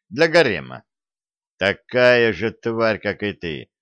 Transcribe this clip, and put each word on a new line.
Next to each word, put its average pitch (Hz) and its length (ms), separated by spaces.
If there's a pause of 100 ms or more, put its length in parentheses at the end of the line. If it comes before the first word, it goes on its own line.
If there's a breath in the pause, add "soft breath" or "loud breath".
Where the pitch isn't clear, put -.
для 143 180
гарема. 98 560 (760)
Такая 120 760
же 107 180
тварь, 113 480
как 101 240
и 101 100
ты, 78 360 (120)